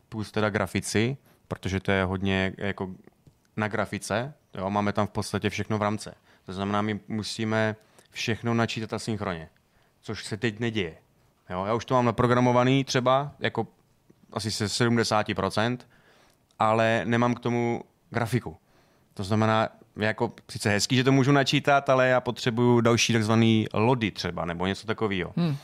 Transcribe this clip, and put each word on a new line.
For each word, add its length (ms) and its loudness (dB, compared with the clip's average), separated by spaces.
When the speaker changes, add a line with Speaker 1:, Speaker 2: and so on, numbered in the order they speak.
Speaker 1:
plus 220 -10
teda 180 2
grafici, 680 0
protože 320 -4
to 120 -4
je 120 2
hodně 540 -2
jako 320 -6
na 100 -2
grafice, 680 -4
jo? 120 -4
Máme 240 0
tam 140 0
v 20 -6
podstatě 400 -4
všechno 280 -4
v 40 -2
ramce. 320 -4
To 80 -12
znamená, 280 -2
my 260 -2
musíme 680 -2
všechno 420 -4
načítat 400 -2
asynchronně, 560 -6
což 240 -10
se 120 -8
teď 220 -2
neděje. 360 -2
Jo? 160 -4
Já 80 0
už 120 -4
to 80 -4
mám 120 4
naprogramovaný 760 4
třeba, 560 0
jako 280 -4
asi 180 -4
se 180 -2
sedmdesáti 640 2
procent, 520 -2
ale 460 4
nemám 300 2
k 40 -12
tomu 440 -2
grafiku. 480 -4
To 100 -8
znamená, 460 2
jako 380 -2
sice 200 -2
hezký, 260 2
že 80 4
to 80 4
můžu 200 4
načítat, 580 2
ale 180 6
já 140 4
potřebuju 600 2
další 320 4
takzvaný 600 4
lody 380 2
třeba, 340 -6
nebo 220 -4
něco 200 -4
takovýho. 500 -2
Speaker 2:
Hmm. 260 0